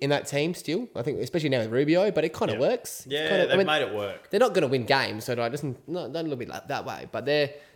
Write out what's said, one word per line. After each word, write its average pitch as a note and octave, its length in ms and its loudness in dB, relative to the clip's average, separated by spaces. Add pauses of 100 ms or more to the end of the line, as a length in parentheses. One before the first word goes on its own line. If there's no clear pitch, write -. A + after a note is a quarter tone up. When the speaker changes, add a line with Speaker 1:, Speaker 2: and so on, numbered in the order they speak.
Speaker 1:
in C#3 80 0
that C#3+ 160 2
team D3 260 0
still, F3 420 -4
I - 80 -4
think, C3 180 -2
especially D3 280 -2
now C3 120 2
with A2 100 -2
Rubio, D#3 400 4
but D#3 140 2
it D#3+ 100 -4
kinda D#3+ 200 0
Speaker 2:
Yeah. G#2+ 60 -2
Speaker 1:
works. A3 460 -2
It's - 0 -
Speaker 2:
Yeah, D3+ 220 -2
Speaker 1:
kinda, F#3+ 160 4
I - 20 4
Speaker 2:
they've F3+ 120 4
Speaker 1:
mean, F#3+ 80 4
Speaker 2:
made D3+ 160 2
it G#2 120 -2
work. G2+ 360 -6
Speaker 1:
they're G3+ 100 2
not A#3 140 4
gonna E3+ 120 4
win B2+ 180 2
games, A2 400 2
so B2+ 80 -4
it A#2+ 40 0
doesn't, B2 520 -4
not, D#3 220 -6
not D#3+ 100 -6
a E3 40 -4
little D3 120 -4
bit A2+ 120 -8
like - 200 -10
that A#2+ 160 -4
way, D2+ 260 -10
but A#2 140 -4
they're, C#3+ 300 2 (220)